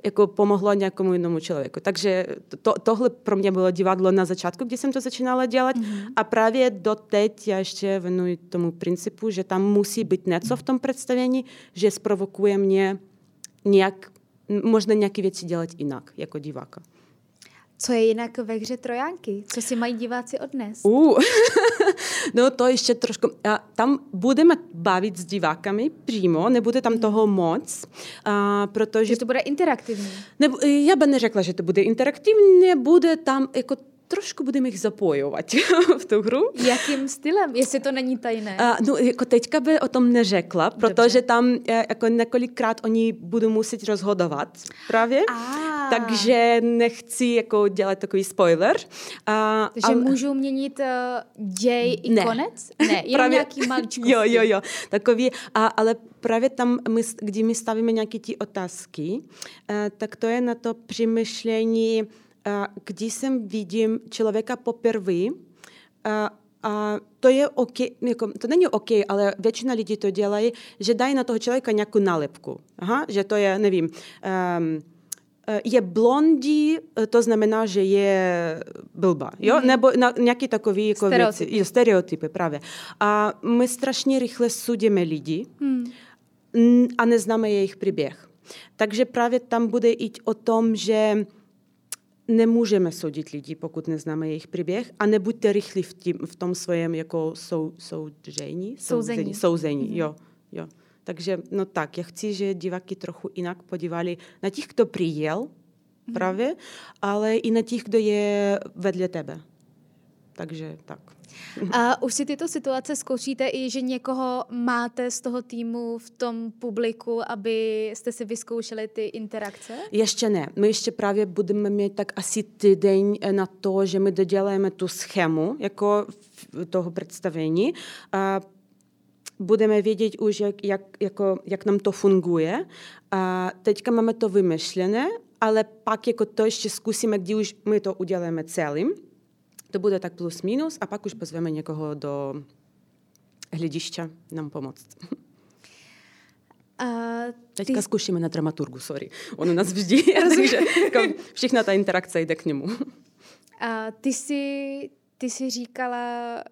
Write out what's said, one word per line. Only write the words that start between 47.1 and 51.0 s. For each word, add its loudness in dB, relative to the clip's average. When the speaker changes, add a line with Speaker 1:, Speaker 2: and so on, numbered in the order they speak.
Speaker 1:
jako 2
dělat -2
takový -2
spoiler. 4
A, 0
Speaker 2:
Takže 0
Speaker 1:
ale 4
Speaker 2:
můžou 0
měnit, -4
eh, -4